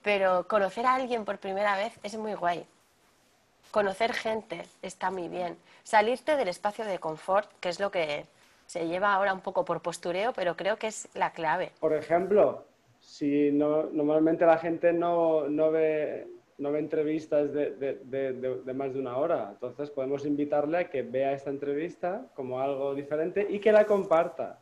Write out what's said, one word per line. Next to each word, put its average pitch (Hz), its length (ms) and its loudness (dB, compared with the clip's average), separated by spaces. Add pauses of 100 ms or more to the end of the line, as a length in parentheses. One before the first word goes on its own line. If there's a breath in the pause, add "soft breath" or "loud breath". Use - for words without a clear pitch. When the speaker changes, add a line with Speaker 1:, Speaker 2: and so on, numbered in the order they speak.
Speaker 1:
Pero 190 460 2
conocer 208 380 0
a 254 80 4
alguien 240 300 -2
por 196 140 -6
primera 196 380 -2
vez 214 160 -4 (100)
es 208 140 -10
muy 214 180 -6
guay. 175 300 -2 (1040)
Conocer 214 420 2
gente 208 540 -6 (160)
está 185 280 -4
muy 180 180 -6
bien. 175 280 -6 (260 soft breath)
Salirte 240 540 4
del 233 120 0
espacio 208 360 -6
de 190 140 -4
confort, 185 520 0 (100)
que 180 100 -2
es 170 100 -8
lo 196 100 0
que 151 360 -2 (400 soft breath)
se 165 200 -4
lleva 190 280 2
ahora 190 180 2
un 190 80 -4
poco 185 240 -2
por 170 180 -2
postureo, 180 500 -2
pero 175 240 -2
creo 196 200 -2
que 220 120 -6
es - 260 -10
la 180 180 0
clave. 165 480 -2
Speaker 2:
Por 156 140 2
ejemplo, 175 720 2 (340)
si 143 500 0
no, 147 340 2
normalmente 156 640 2
la 160 120 8
gente 170 340 2
no, 165 560 2
no 156 220 2
ve, 156 560 0 (320)
no 143 120 -4
ve 151 100 -2
entrevistas 151 720 0
de, 143 200 0
de, 139 220 -4 (100)
de, 135 300 -4
de, 127 280 -4
de 127 120 -8
más 135 200 -6
de 135 60 -4
una 127 160 -6
hora. 139 360 0
Entonces 127 380 -10
podemos 135 360 -4
invitarle 147 520 0
a 175 120 -4
que 127 120 -2
vea 131 300 -2
esta 143 180 -6
entrevista 156 720 -6 (120)
como 127 260 -6
algo 139 340 -2
diferente 156 540 -2
y 202 100 -4
que 214 140 4
la 214 140 10
comparta. 170 760 2